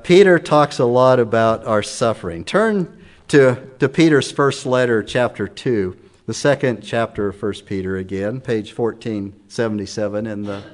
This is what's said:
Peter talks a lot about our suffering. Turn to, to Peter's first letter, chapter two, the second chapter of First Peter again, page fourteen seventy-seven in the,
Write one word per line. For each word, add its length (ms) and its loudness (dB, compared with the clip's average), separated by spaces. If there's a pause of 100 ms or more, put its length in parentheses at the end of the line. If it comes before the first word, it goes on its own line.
Peter 360 6
talks 380 2
a 80 2
lot 360 4
about 440 0
our 160 0
suffering. 600 -4
Turn 540 -2 (320)
to, 280 6 (220)
to 80 2
Peter's 420 2
first 360 -2
letter, 360 2
chapter 460 -4
two, 480 -4 (300)
the 80 -8
second 500 -2
chapter 460 -4
of 80 -8
First 280 -8
Peter 300 -6
again, 460 -6
page 320 -6
fourteen 580 -6 (160)
seventy-seven 800 -6
in 160 -8
the, 180 -10 (120)